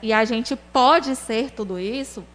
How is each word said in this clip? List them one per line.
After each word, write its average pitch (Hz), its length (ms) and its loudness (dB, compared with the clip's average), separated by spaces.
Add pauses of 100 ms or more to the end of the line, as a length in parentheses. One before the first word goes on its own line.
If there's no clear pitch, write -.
e 220 100 0
a 220 120 4
gente 233 320 -2
pode 269 580 2
ser 247 360 -4
tudo 190 280 -8
isso, 220 460 -8 (100)